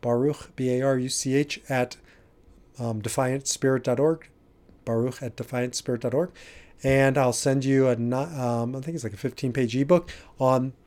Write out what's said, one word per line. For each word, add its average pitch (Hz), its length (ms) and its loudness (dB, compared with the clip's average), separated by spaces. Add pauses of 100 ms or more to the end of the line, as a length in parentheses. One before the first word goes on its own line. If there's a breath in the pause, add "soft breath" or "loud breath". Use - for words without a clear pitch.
Baruch, 123 540 0
B 127 160 -2
A 127 120 0
R 135 140 2
U 127 120 -2
C 131 260 -2
H, 143 340 0
at, 127 280 0 (800 soft breath)
um, 117 220 -4
defiant 131 480 -2
spirit 131 340 0
dot 123 160 0
org, 160 300 0 (560)
baruch 120 380 -2
at 117 120 -8
defiant 123 400 -4
spirit 120 280 -4
dot 120 120 -2
org, 170 160 0 (520 loud breath)
and 135 340 4
I'll 127 160 4
send 135 320 0
you 135 240 4
a 123 80 2
ni-, 120 180 -2
um, 127 600 -2
I 135 40 -8
think 165 160 -8
it's 127 80 -8
like 101 100 -6
a - 20 -16
fifteen-page 123 580 -2
ebook 147 360 2 (280 loud breath)
on 131 360 2 (120)